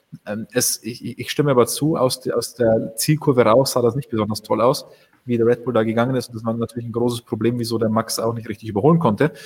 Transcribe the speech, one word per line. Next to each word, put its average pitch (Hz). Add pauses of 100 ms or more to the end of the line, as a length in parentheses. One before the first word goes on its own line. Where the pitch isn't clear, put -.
(280)
Ähm, 104
es, -
ich, 113
ich 120
stimme 147
aber 123
zu, 151
aus 127
de-, -
aus -
der 113
Zielkurve 147
raus 120
sah 127
das 117
nicht 139
besonders 107
toll -
aus, 131 (400)
wie 123
der 113
Red 120
Bull 127
da 110
gegangen 117
ist. 120
Und 120
das 113
war 113
natürlich 117
ein 117
großes 120
Problem, 117
wieso 113
der 113
Max 110
auch 113
nicht 113
richtig 104
überholen 120
konnte. 135 (140)